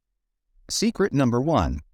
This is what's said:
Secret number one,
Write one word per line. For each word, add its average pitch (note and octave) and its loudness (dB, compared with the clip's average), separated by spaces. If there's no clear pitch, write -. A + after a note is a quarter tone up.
Secret G3+ -2
number B2 2
one, G#2 0